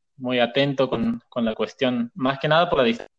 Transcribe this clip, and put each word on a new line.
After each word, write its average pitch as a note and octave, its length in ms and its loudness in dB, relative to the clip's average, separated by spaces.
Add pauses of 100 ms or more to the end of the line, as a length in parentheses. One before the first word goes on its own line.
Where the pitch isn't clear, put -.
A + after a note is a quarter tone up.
(160)
muy B2+ 240 -2
atento C3+ 500 0
con, A#2 380 -2
con A#2+ 160 -4
la A2 100 -2
cuestión, A#2+ 600 -2
más C3+ 240 -2
que D#3 100 -2
nada E3 200 4
por E3 100 0
la B2+ 60 4
distancia. A#2 340 -2